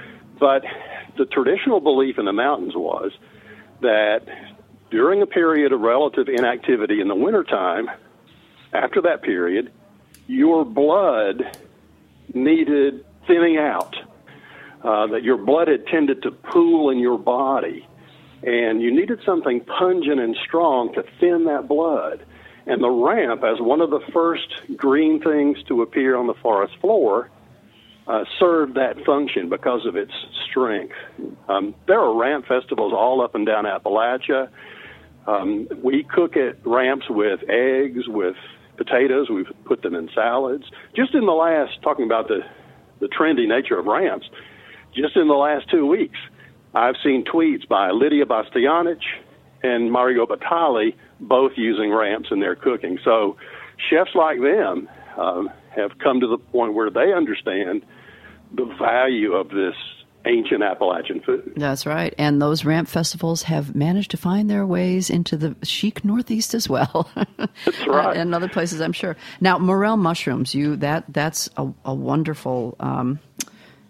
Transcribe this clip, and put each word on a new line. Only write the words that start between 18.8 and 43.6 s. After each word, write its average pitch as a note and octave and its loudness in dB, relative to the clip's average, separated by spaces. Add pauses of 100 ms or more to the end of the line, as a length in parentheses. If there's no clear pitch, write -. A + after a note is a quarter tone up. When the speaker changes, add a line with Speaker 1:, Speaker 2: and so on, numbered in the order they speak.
Speaker 1:
you A#2+ 2
needed G#3+ 0
something D3+ 0
pungent E3 0
and A2+ -2 (100)
strong C#3+ 2
to - -2 (160)
thin E3+ 2
that C#3 -2
blood. D3 -2 (420)
And - -2
the B2 2
ramp, B2+ 0
as A2+ 0
one C3 2
of D#3+ 2
the C#3+ 0 (120)
first - -2
green D#3 4
things D3 0
to A#2+ 0
appear C3 0
on B2 -2
the A2+ -2
forest G2+ 0
floor, C3 2 (760)
uh, A2 -2 (140)
served D#3+ 4
that B2+ -2
function C#3 0
because A#2 -2
of F2+ -4
its G2+ -4 (360)
strength. A2+ -2 (540)
Um, G2 -2 (120)
there G3+ 6
are A#2+ 4
ramp B2+ 0
festivals B2+ 0
all B2 2
up A#2 -2
and G#2+ -2
down G#2+ 2
Appalachia. A#2+ 0 (760)
Um, G#2 -2 (140)
we C#3 2
cook E3 0
at C3+ 0
ramps B2+ 0
with G#2 -2
eggs, B2+ 0
with G2 -4 (400)
potatoes. C3 0
We've F#2+ -4 (140)
put B2+ -2
them F2 -4
in E2 -8
salads. B2+ -2 (300)
Just B3+ 0
in B3+ 2
the F#3 4
last, D#3+ 2
talking C#3+ 0
about A2+ 0
the, G2+ 0 (600)
the G2+ -2
trendy C3+ 0
nature A#2 0